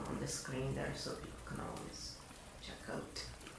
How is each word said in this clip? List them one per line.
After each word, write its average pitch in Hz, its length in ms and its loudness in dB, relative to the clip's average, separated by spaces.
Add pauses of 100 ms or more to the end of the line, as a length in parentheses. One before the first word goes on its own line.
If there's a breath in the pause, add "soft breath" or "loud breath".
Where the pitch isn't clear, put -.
on - 140 2
the - 60 2
screen 135 460 4
there 143 220 4
so - 160 0
people - 340 -2
can - 140 0
always - 540 -2 (520)
check - 300 -2
out - 280 0 (360)